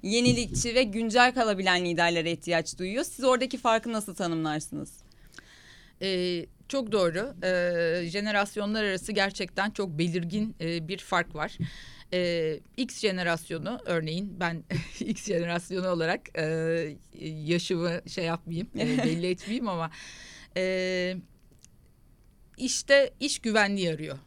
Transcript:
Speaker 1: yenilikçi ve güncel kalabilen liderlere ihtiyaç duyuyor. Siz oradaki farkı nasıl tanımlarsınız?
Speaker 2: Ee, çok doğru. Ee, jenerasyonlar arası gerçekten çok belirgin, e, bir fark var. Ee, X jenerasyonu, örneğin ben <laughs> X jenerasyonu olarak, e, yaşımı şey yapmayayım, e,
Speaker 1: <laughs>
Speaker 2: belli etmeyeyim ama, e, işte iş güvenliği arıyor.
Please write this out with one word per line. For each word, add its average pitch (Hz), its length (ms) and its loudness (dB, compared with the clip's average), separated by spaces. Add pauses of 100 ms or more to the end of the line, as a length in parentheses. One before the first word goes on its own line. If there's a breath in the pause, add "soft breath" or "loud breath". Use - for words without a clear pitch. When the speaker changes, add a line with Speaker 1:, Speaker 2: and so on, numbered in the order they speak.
Speaker 1:
yenilikçi 233 720 2
ve 254 80 6
güncel 226 500 4
kalabilen 190 520 2
liderlere 170 460 2
ihtiyaç 165 480 -2
duyuyor. 202 240 -2
Siz 262 220 -6
oradaki 254 320 4
farkı 226 340 2
nasıl 208 240 -4
tanımlarsınız? 156 800 -2 (1080 loud breath)
Speaker 2:
Ee, 180 440 0 (240)
çok 247 220 -2
doğru. 190 520 2
Ee, 175 640 2
jenerasyonlar 208 760 0
arası 190 280 -2
gerçekten 196 600 0
çok 196 180 -4
belirgin, 175 720 0
e, 165 260 -4
bir 190 100 -6
fark 175 380 0
var. 151 220 -4 (560 loud breath)
Ee, 170 460 0 (180)
X - 220 -4
jenerasyonu, 175 880 -2
örneğin 175 540 -2
ben 170 240 -2 (180)
<laughs> - 180 -12
X - 280 -4
jenerasyonu 175 600 -2
olarak, 175 500 0
e, 160 80 0 (1000)
yaşımı 175 640 0
şey 170 180 -4
yapmayayım, 170 420 -4 (120)
e, 247 180 2
Speaker 1:
<laughs> 254 80 2
Speaker 2:
belli 170 220 0
etmeyeyim 208 420 -2
ama, 165 220 -2 (680 loud breath)
e, 185 580 0 (1400)
işte 269 600 4
iş 277 200 -2
güvenliği 202 540 2
arıyor. 147 320 -6